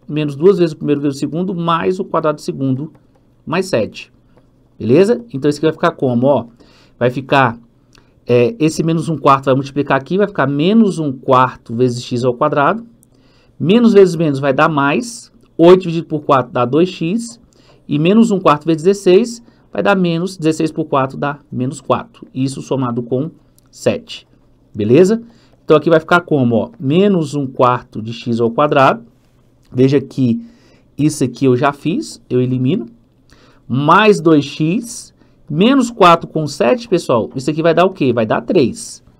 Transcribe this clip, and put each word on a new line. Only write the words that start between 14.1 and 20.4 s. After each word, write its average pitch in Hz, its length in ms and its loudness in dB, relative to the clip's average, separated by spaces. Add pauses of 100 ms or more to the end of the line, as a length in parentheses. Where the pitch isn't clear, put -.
menos 151 200 -2
vai 139 140 -2
dar 147 160 2
mais. 151 640 -2 (260)
Oito 185 260 6
dividido 165 240 -4
por 151 180 -8
quatro 127 260 0
dá 123 140 0
dois 156 240 0
x. 185 500 -8 (480)
E 147 100 -4
menos 214 340 4
um 190 100 0
quarto 151 240 2
vezes 160 180 -2
dezesseis 202 580 2 (300)
vai 202 100 -6
dar 196 140 2
menos, 180 400 -2
dezesseis 156 380 -2